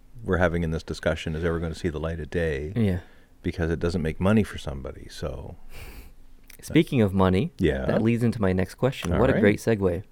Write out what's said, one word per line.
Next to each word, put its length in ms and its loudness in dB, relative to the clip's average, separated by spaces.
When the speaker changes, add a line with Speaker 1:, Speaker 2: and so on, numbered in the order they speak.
Speaker 1:
we're 140 0
having 260 2
in 80 -2
this 120 -4
discussion 520 -4
is 80 -4
ever 160 0
gonna 160 -4
see 140 -4
the 100 -4
light 200 -4
of 100 -10
day 460 -2
Speaker 2:
Yeah. 240 2
Speaker 1:
because 280 -2
it 80 -2
doesn't 220 0
make 180 -2
money 240 4
for 140 -8
somebody, 520 -10
so. 460 -10
Speaker 2:
Speaking 400 2
of 120 4
money, 440 4
Speaker 1:
Yeah. 280 0
Speaker 2:
that 180 2
leads 200 2
into 180 0
my 120 2
next 220 -2
question. 380 -2
Speaker 1:
All 60 4
Speaker 2:
What 100 6
a 40 4
Speaker 1:
right. 80 0
Speaker 2:
great 180 6
segue. 520 0